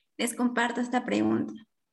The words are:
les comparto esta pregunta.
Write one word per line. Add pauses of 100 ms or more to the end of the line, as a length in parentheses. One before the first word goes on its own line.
(200)
les
comparto
esta
pregunta. (380)